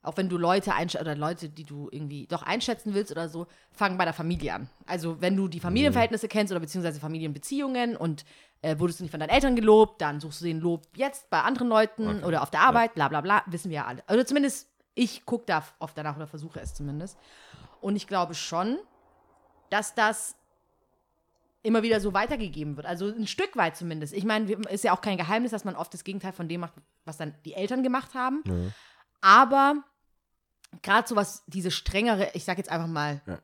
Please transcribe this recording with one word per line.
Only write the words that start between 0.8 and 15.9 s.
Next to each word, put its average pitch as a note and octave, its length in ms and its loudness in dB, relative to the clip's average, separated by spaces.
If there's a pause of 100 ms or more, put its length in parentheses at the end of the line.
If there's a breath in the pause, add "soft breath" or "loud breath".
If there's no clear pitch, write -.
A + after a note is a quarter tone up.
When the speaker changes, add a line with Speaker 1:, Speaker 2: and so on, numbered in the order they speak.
Speaker 1:
oder D#3 140 -4
Leute, D#3 340 -4
die D3+ 160 -16
du D3 280 -12
irgendwie D3 340 -10
doch E3+ 160 -6
einschätzen G#3+ 500 -4
willst G3 200 -2
oder E3 160 -6
so, E3 180 -8 (240 soft breath)
fang F#3 260 -2
bei F#3 80 2
der E3 100 0
Familie D#3+ 400 -2
an. B2 140 -8 (180)
Also E3 340 -4
wenn F#3 160 2
du G3 120 2
die E3 120 -6
Familienverhältnisse A3+ 680 2
Speaker 2:
Mhm. - 40 -6
Speaker 1:
kennst G#3 220 0
oder F3 80 -2
beziehungsweise D#3+ 380 -4
Familienbeziehungen G#3+ 1000 -4
und, D#3 280 -4 (380 soft breath)
äh, D3+ 180 -2
wurdest E3+ 180 0
du F3+ 60 -8
nicht D3 80 -10
von D3+ 80 -10
deinen D#3 100 -6
Eltern C4 260 4
gelobt, G#3+ 460 8
dann D3 180 -2
suchst D#3 200 -12
du E3+ 60 -10
den D#3+ 140 -2
Lob E3+ 360 -2
jetzt - 340 -4
bei E3 100 2
anderen B3 280 0
Leuten A3 400 4
Speaker 2:
Okay. G#3 160 -4
Speaker 1:
oder D#3 180 0
auf - 80 -4
der D3+ 100 0
Speaker 2:
Ja. G#3 60 10
Speaker 1:
Arbeit, A#3 280 4
bla C#3+ 140 2
bla D3+ 120 0
bla, G3 260 4
wissen E3+ 240 -6
wir D#3 60 -4
ja D3 100 -4
alle. B2+ 240 -10
Oder A#3+ 160 4
zumindest, C#4 420 0 (260)
ich - 300 0
guck A#3 220 -4
da E3+ 120 0
f-, - 200 -6
oft - 180 -12